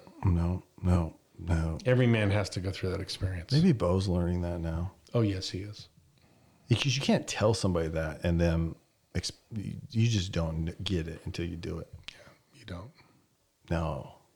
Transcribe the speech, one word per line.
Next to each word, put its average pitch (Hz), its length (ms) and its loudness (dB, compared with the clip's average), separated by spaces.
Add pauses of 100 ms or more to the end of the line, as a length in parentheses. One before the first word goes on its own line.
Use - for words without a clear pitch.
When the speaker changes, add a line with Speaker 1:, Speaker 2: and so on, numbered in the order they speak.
(240)
Speaker 1:
no, 87 380 2 (200)
no, 87 320 4 (240)
no. 80 480 -2
Speaker 2:
Every 127 200 4
man 107 240 4
has 101 200 0
to 98 100 -6
go 95 100 -4
through 92 200 -4
that 95 100 -4
experience. 92 520 -6
Speaker 1:
Maybe 165 200 6
Bo's 95 360 2
learning 87 340 2
that 87 180 -4
now. 85 320 -4 (220)
Speaker 2:
Oh, 120 60 2
yes, 98 300 -2
he 92 100 -8
is. 104 280 -14 (800)
Speaker 1:
Because 123 280 2
you 139 60 -4
can't 220 240 2
tell 110 280 2
somebody 85 340 0
that 80 360 -4
and 85 160 4
then 82 340 2 (400)
ex-, - 180 -4 (220)
you, 101 200 -8 (160)
you 113 180 4
just 98 240 0
don't 80 400 -2 (120)
get 85 220 0
it 80 180 -12
until 87 220 -6
you 85 100 -6
do 82 220 -8
it. - 100 -14 (220)
Speaker 2:
Yeah, - 80 -18 (400)
you - 80 -20
don't. 92 240 -12 (800)
Speaker 1:
No. 80 440 -2 (220)